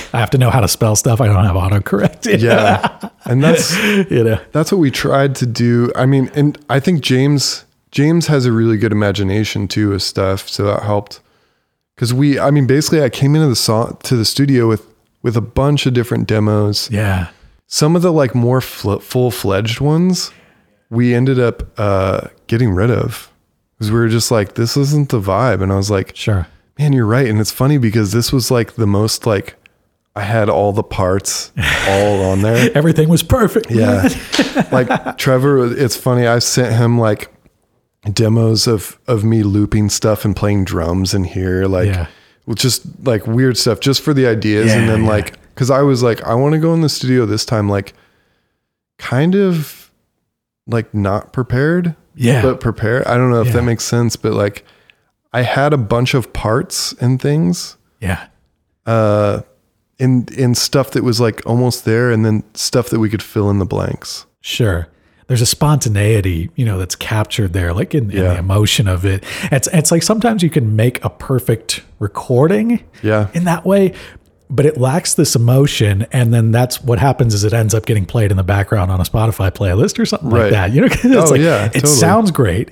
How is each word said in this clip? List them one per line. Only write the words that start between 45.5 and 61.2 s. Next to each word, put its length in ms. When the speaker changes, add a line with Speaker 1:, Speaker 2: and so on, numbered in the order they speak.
Speaker 2:
'cause 160
I 120
was 200
like, 240
"I 80
wanna 240
go 160
in 60
the 80
studio 380
this 180
time, 240
like, 260
kind 360
of, 560
like, 280
not 380
prepared, 600
Speaker 1:
Yeah. 280
Speaker 2:
but 180
prepared." 460
I 100
don't 140
know 100
if 80
Speaker 1:
Yeah. 60
Speaker 2:
that 100
makes 200
sense, 320
but, 160
like, 320
I 100
had 300
a 60
bunch 360
of 180
parts 680
and 200
things. 560
Speaker 1:
Yeah. 240
Speaker 2:
Uh, 540
in, 280
in 180
stuff 380
that 120
was, 160